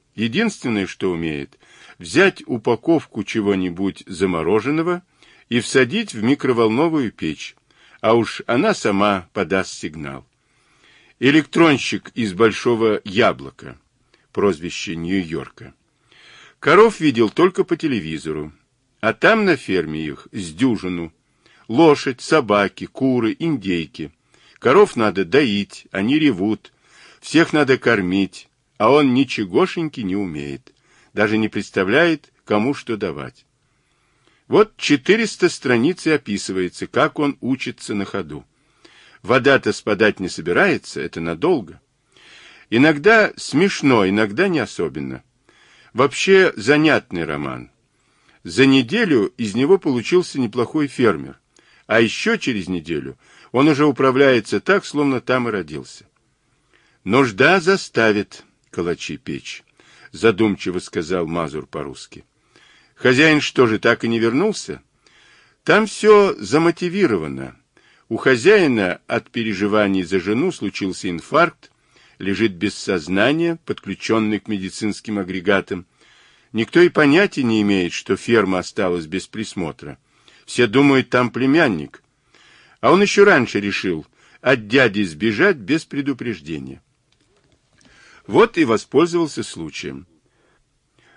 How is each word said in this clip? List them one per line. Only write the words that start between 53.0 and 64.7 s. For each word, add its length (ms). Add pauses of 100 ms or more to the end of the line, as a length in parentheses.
он 160
уже 180
управляется 760
так, 240
словно 360
там 280
и 40
родился. 540 (1000)
«Нужда 560
заставит 840 (260)
калачи 460
печь», 460 (480)
задумчиво 680
сказал 480
Мазур 380
по-русски. 580 (680)
«Хозяин 460
что 260
же, 120
так 260
и 40
не 100
вернулся?» 640 (840)